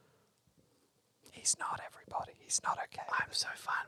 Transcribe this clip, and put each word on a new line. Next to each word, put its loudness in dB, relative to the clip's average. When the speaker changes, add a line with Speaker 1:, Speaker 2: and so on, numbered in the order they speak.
Speaker 1:
He's 2
not -2
everybody. -6
He's 2
not 2
okay. -6
Speaker 2:
I'm 2
so 0
fine -2